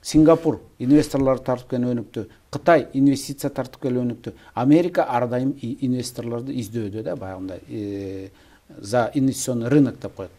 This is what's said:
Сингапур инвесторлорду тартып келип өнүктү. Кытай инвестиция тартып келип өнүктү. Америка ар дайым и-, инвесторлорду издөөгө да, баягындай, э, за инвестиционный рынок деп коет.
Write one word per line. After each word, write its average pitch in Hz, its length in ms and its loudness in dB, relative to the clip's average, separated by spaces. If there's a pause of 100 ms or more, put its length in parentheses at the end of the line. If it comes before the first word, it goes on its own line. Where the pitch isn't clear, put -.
Сингапур 156 540 4 (260)
инвесторлорду 135 640 2
тартып 127 300 -4
келип 123 160 0
өнүктү. 117 320 -6 (260)
Кытай - 380 2 (100)
инвестиция 139 560 0
тартып - 300 -8
келип 123 180 -2
өнүктү. 120 320 -6 (240)
Америка 170 480 4
ар 123 240 -2
дайым 127 220 -2 (100)
и-, 120 140 -8 (100)
инвесторлорду 123 800 -6
издөөгө 107 420 -8
да, 87 100 -4
баягындай, 92 540 -10
э, 98 600 -8 (500)
за 110 340 0
инвестиционный 127 560 -2
рынок 139 320 4
деп - 140 -12
коет. 92 240 -12